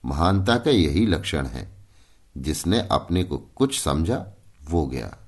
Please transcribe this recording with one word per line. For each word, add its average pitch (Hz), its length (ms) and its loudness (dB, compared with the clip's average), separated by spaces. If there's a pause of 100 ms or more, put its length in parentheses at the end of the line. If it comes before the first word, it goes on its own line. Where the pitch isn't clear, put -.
महानता 95 520 2
का 120 140 0
यही 87 360 4
लक्षण 76 400 -2
है, 62 300 -12 (600)
जिसने 80 520 -2
अपने 90 340 0
को 71 140 -6
कुछ - 420 -2
समझा 82 460 -2 (440)
वो 82 160 2
गया। 62 300 -8 (120)